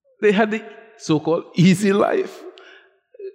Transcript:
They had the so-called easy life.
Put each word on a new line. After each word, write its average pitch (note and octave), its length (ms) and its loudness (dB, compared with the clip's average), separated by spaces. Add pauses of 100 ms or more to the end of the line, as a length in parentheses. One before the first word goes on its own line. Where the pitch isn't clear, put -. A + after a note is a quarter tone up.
(220)
They G#3 100 4
had G#3+ 200 0
the A3 120 -6 (340)
so-called D#3+ 480 -2 (100)
easy F#3+ 380 4
life. - 500 -2 (920)